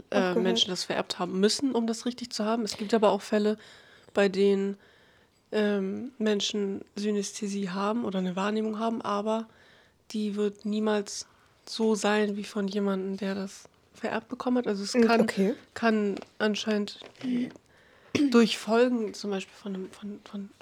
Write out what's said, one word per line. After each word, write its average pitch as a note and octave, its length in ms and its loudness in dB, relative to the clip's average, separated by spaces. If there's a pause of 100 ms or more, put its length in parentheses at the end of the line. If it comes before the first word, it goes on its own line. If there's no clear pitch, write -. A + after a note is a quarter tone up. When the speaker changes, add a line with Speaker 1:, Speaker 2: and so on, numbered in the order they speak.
(120)
Speaker 1:
auch - 0 -
gehört. G3+ 260 2
Speaker 2:
Menschen A3+ 320 2
das F3+ 140 -4
vererbt - 340 -4
haben F#3 220 -2
müssen, A3 340 2
um A3+ 140 2
das A3+ 180 -4
richtig A#3+ 260 -6
zu G#3 140 -4
haben. A3+ 180 0
Es G3+ 140 -6
gibt G#3 160 -2
aber G#3+ 160 6
auch G3 140 2
Fälle, G#3+ 340 2 (560)
bei G3+ 160 4
denen, G3 480 2 (760)
ähm, G#3 680 0
Menschen G3+ 640 0 (120)
Synästhesie G3+ 760 -2
haben G#3 340 -2
oder F#3+ 140 -2
eine F#3 160 -2
Wahrnehmung G#3+ 440 -2
haben, A3+ 220 -2
aber A3 460 -2 (640)
die G#3 240 -4
wird G#3 300 -2
niemals G#3+ 600 -2 (380)
so A3 300 2
sein G#3 420 2
wie G#3 60 -8
von G3 240 -4
jemandem, G3 500 -2
der G3 180 -4
das G3 280 -10 (300)
vererbt - 360 -6
bekommen B3 280 0
hat. B3 100 0
Also G3+ 160 -2
es G3 120 -6
Speaker 1:
Mhm, B3 60 6
Speaker 2:
kann, A3+ 200 6
Speaker 1:
okay. A3 340 2 (200)
Speaker 2:
kann G#3+ 400 0 (240)
anscheinend G#3 600 -2 (1300)
durch A#3 260 6
Folgen, A3+ 560 2
zum G3+ 180 -6
Beispiel F#3+ 240 -6
von G3 200 -10
einem, F#3 160 -10
von, G#3 280 -14 (100)
von G3+ 200 -12 (120)